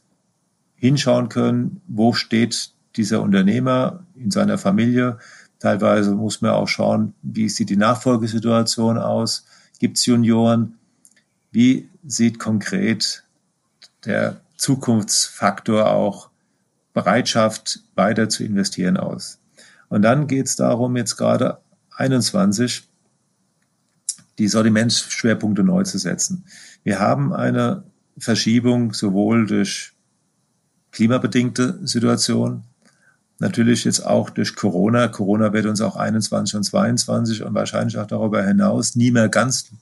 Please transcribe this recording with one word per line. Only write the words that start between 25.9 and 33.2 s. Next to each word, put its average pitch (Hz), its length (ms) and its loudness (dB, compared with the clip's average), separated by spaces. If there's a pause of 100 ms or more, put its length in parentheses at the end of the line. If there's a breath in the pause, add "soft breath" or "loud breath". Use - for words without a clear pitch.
setzen. 92 480 -6 (380 loud breath)
Wir 98 160 -2
haben 123 340 0
eine 123 500 -2 (340)
Verschiebung 117 760 0
sowohl 104 540 2
durch 101 460 -4 (960)
klimabedingte 123 920 0
Situation, 120 800 0 (760 soft breath)